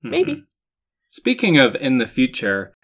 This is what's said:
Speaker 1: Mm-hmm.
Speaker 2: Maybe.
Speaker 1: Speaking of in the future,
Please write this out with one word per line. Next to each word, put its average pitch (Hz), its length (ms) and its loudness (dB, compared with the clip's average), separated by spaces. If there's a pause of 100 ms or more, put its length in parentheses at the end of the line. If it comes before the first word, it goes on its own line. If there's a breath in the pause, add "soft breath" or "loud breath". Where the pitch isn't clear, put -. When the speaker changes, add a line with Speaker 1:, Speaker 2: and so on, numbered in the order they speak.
Speaker 1:
Mm-hmm. 117 80 -10
Speaker 2:
Maybe. 151 340 -2 (640)
Speaker 1:
Speaking 214 480 0
of 120 160 4
in 131 240 0
the 113 80 0
future, 107 640 -4 (120)